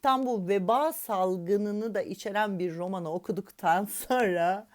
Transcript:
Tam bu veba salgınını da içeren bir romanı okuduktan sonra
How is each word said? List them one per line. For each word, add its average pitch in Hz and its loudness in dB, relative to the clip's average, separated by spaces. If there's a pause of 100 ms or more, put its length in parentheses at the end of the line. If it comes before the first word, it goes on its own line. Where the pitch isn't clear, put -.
Tam 262 2
bu 214 -2
veba 220 2
salgınını 202 0
da 196 0
içeren 202 -2
bir 170 -2
romanı 175 -4
okuduktan 180 0
sonra 202 0